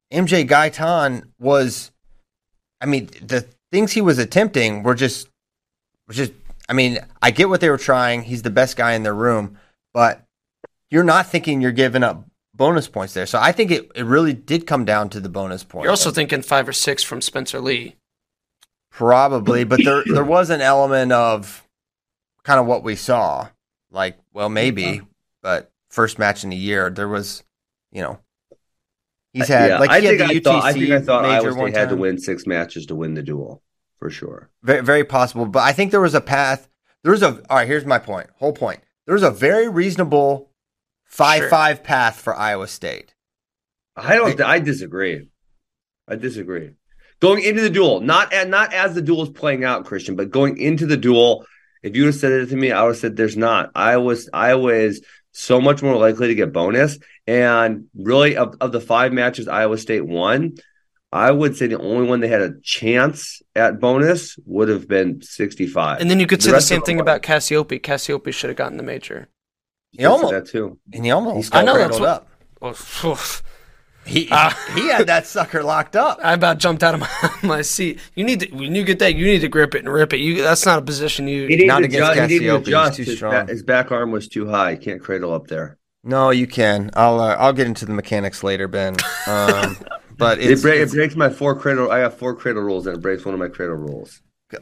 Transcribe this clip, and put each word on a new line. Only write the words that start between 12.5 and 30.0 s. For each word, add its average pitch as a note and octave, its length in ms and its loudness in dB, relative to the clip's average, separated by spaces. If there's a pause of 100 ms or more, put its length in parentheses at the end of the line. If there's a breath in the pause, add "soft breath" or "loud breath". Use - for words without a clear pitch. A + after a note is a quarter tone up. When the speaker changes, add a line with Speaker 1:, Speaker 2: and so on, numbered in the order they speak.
Speaker 1:
bonus D3 340 0
points G2 260 -10
there. F#2+ 120 -6
So A#2+ 140 -2
I D3+ 120 4
think G#3 180 0
it, - 240 -4
it A#2+ 100 -6
really D3 280 2
did D#3 340 -4
come C3 180 -2
down G#2 260 0
to G#2 100 -12
the F#2+ 80 -10
bonus F#2 360 -8
points. E2 200 -12
Speaker 2:
You're E3 80 2
also F#3 180 0
thinking D3 320 -4
five C3+ 260 0
or C3+ 40 -10
six - 320 -2
from B2 160 -10
Spencer C3 400 -8
Lee. B2 360 -4 (960)
Speaker 1:
Probably, B2 720 2
but C3 200 2
there, C#3+ 200 2
Speaker 2:
<clears throat> - 20 -6
Speaker 1:
there C#3+ 180 0
was E3 260 2
an D#3 100 -2
element C3+ 520 2
of A2+ 500 0 (840)
kind C#3 160 4
of A#2+ 60 0
what A#2+ 160 0
we A2 140 -6
saw. F#2+ 520 -2 (420)
Like, F#2+ 280 -6 (140)
well, G#2 160 -4
maybe, G#2+ 340 -2
Speaker 3:
Yeah. G2 180 -4 (420)
Speaker 1:
but F#2 280 -4 (200)
first A2+ 280 -2
match G#2 260 -2
in F#2+ 80 -8
a F2+ 40 -8
year, F#2+ 340 -2
there G2+ 180 -8
was, G2+ 340 -8 (500)
you F#2+ 100 -10
know, C2+ 160 -10 (1120)
he's B2+ 160 -4
had, A#2 220 4
Speaker 3:
Yeah, F#2 80 2
Speaker 1:
like, C#3+ 120 4
Speaker 3:
I F3 100 6